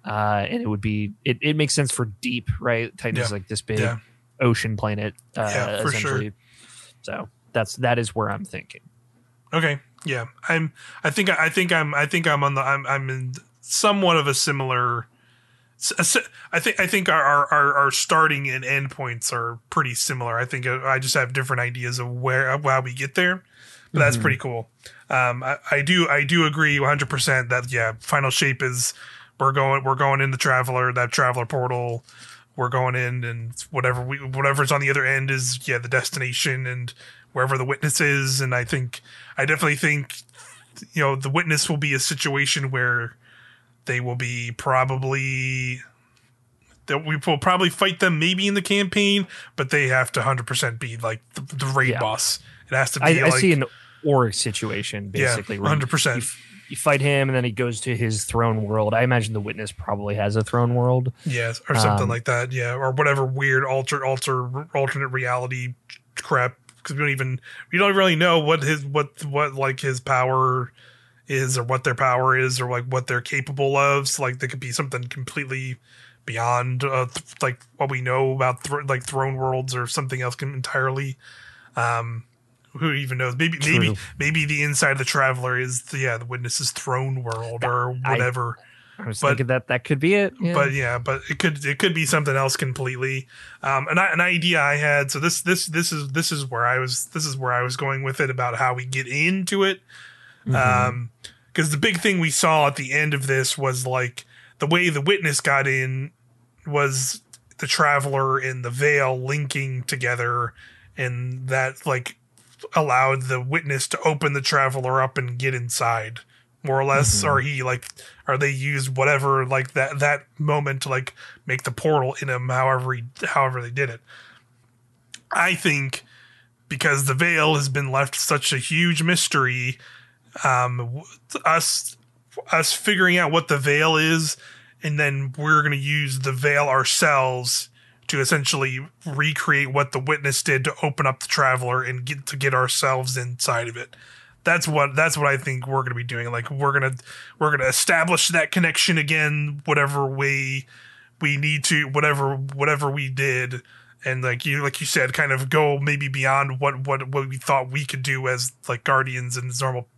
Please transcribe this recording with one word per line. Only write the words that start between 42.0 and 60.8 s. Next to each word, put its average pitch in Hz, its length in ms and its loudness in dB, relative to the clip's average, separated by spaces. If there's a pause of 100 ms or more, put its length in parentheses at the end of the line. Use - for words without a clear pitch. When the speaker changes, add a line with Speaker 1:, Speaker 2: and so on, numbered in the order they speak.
Speaker 2:
where 123 440 -2 (680)
they 123 160 -2
will 123 140 -4
be 120 360 -6
probably, 131 1300 -2 (1080)
that 147 180 -2
we 156 200 -2
will 156 120 4
probably 180 320 4
fight 190 300 0
them 180 180 4
maybe 185 300 2
in 202 80 2
the 196 60 0
campaign, 202 680 2 (280)
but 131 140 -2
they 143 180 2
have 127 260 2
to 117 100 0
hundred 123 240 0
percent 120 320 -4
be, 117 180 -10
like, 110 240 -6 (140)
the, - 60 -12 (140)
the 135 120 -2
raid 131 220 2
Speaker 1:
Yeah. 107 100 0
Speaker 2:
boss. 110 400 -2 (320)
It 131 40 -2
has 131 160 2
to 139 80 -4
be, 143 60 0
Speaker 1:
I, 160 140 6
I 151 100 4
Speaker 2:
like 170 100 4
Speaker 1:
see 185 140 6
an 135 120 2 (380)
Oryx 127 360 4
situation, 104 760 -6
Speaker 2:
Yeah, 135 140 2
Speaker 1:
basically, 107 320 -2
where 98 80 0
you, - 20 2
Speaker 2:
hundred 143 200 0
percent. 139 280 0
Speaker 1:
you 120 60 -4
f-, - 200 -10 (260)
you 139 60 -12
fight 143 240 2
him, 139 300 4
and 131 60 0
then 123 100 2
he 120 60 0
goes 120 300 -2
to 123 140 -2
his 110 300 -2
throne 113 380 0
world. 107 300 0
I 117 100 6
imagine 117 300 2
the 107 60 -4
witness 104 320 -8
probably 104 440 -6
has 104 200 0
a 110 80 2
throne 120 320 0
world. 127 380 2 (120)